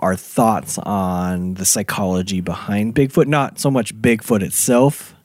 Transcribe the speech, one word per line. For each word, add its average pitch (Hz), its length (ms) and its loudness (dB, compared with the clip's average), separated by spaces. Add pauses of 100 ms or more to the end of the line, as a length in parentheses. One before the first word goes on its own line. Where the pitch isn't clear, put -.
our 185 140 0
thoughts 110 600 0
on 92 760 -2
the 95 100 -6
psychology 92 760 -2
behind 101 520 -2
Bigfoot. 139 360 2
Not 143 320 -2
so 139 100 0
much 123 240 -2
Bigfoot 110 480 0
itself 127 720 2 (100)